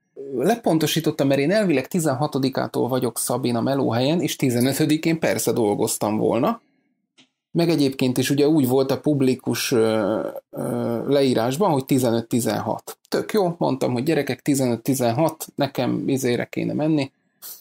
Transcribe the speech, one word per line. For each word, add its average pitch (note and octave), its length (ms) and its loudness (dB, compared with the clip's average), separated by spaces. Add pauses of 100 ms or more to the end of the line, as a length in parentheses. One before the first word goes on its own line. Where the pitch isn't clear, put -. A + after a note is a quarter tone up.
(360)
lepontosítottam, D#3 920 0
mert C#3 140 2
én C#3+ 100 0
elvileg F#3 380 2
tizenhatodikától C3+ 1000 -2
vagyok, B2 300 -2
Szabin, B2 380 -2
a A2+ 40 0
melóhelyen, B2+ 600 0
és D#3 160 -4
tizenötödikén D3 840 0
persze A2 340 0
dolgoztam G#2+ 640 0
volna, A#2 440 0 (880)
meg E3 180 0
egyébként C3+ 500 0
is B2+ 120 0
ugye C#3+ 180 2
úgy D3+ 200 2
volt C3+ 220 2
a B2+ 100 -2
publikus, C3 720 0
ö, A2 480 2 (300)
ö, A#2 580 -4
leírásban, C3+ 640 2
hogy C3+ 140 0
tizenöt A#2+ 440 0
tizenhat. A2 720 -4 (100)
Tök - 240 -4
jó, F3+ 260 2
mondtam, C3+ 340 0
hogy B2 100 -2
gyerekek, D3 400 -2
tizenöt B2+ 400 0
tizenhat, C3 720 0
nekem B2 540 -2
izére B2 360 0
kéne A2+ 280 -6
menni, D3 400 0 (480)